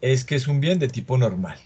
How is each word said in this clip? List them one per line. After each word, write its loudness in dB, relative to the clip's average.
es 2
que -2
es -2
un 2
bien 2
de 0
tipo -2
normal. 0